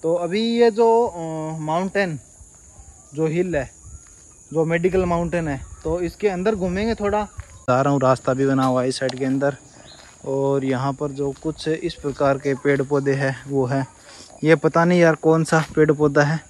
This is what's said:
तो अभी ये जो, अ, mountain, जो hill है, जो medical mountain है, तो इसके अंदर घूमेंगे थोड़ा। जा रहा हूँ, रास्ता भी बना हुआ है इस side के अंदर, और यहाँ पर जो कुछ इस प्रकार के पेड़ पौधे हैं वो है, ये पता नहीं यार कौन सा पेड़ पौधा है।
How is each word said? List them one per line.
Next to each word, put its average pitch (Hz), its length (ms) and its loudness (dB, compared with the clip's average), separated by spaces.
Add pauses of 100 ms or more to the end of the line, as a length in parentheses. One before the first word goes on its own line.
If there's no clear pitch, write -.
तो 165 100 0
अभी 175 280 -2
ये 233 300 4
जो, 226 340 4
अ, 160 540 -6
mountain, 170 600 -2 (920)
जो 156 140 0
hill 170 280 -2
है, 131 160 -4 (840)
जो 156 120 0
medical 175 400 0
mountain 170 420 -2
है, 139 140 -6 (220)
तो 170 180 -4
इसके 175 280 -4
अंदर 190 260 -2
घूमेंगे 190 400 -2
थोड़ा। 208 320 -2 (420)
जा 127 120 2
रहा 143 120 2
हूँ, 139 80 0
रास्ता 131 320 2
भी 135 140 0
बना 135 180 2
हुआ 127 160 2
है 127 60 0
इस 131 120 -4
side 131 200 -4
के 135 60 -4
अंदर, 139 320 0 (680)
और 139 400 0
यहाँ 135 280 0
पर 143 160 -6
जो 139 240 -6 (100)
कुछ 156 240 -6
इस 160 260 -4
प्रकार 139 440 -2
के 139 160 -2
पेड़ 139 280 0
पौधे 135 320 0
हैं 135 340 -4
वो 135 180 0
है, 135 220 -2 (560)
ये 156 120 6
पता 160 300 2
नहीं 180 140 4
यार 165 160 6
कौन 160 280 2
सा 156 220 2 (100)
पेड़ 156 160 4
पौधा 147 300 2
है। 151 180 0 (100)